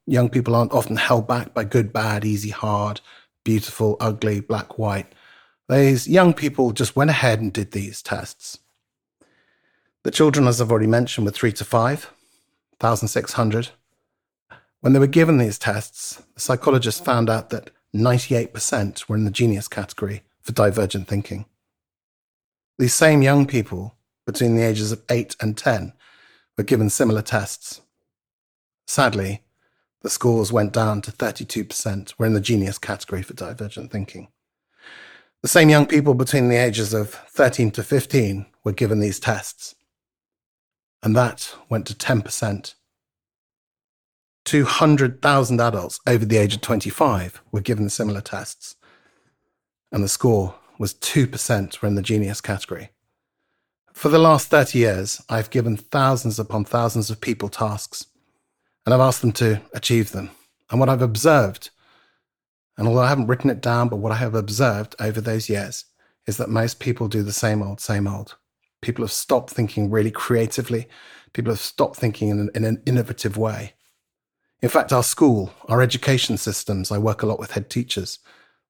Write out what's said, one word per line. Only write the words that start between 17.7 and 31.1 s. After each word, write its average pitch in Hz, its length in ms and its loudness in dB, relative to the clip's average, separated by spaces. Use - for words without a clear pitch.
ninety-eight 120 640 0
percent - 540 -4
were 107 80 -2
in 110 80 0
the 104 60 -2
genius 107 380 0
category 101 540 -8
for - 120 -8
divergent 101 540 0
thinking. 101 380 -6
These 123 160 2
same 156 260 6
young 139 260 6
people, 107 480 -4
between 117 320 0
the 113 60 4
ages 107 280 0
of 110 200 -8
eight 120 280 -2
and 110 180 -4
ten, 113 360 -2
were 104 80 -4
given 110 240 2
similar 110 320 0
tests. - 600 -6
Sadly, 107 560 -2
the 107 80 -6
scores 113 420 0
went 107 220 0
down 107 300 0
to - 80 -12